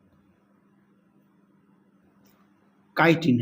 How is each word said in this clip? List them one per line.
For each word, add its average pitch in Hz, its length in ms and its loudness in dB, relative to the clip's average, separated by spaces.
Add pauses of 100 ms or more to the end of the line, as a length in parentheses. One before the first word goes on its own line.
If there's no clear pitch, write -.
(3000)
কাইটিন, 156 440 0